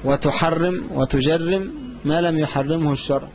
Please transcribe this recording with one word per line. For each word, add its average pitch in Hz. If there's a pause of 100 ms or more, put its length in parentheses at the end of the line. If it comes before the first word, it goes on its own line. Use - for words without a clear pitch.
وتحرم 165
وتجرم 160 (320)
ما 156
لم 165
يحرمه 147
الشرع؟ 139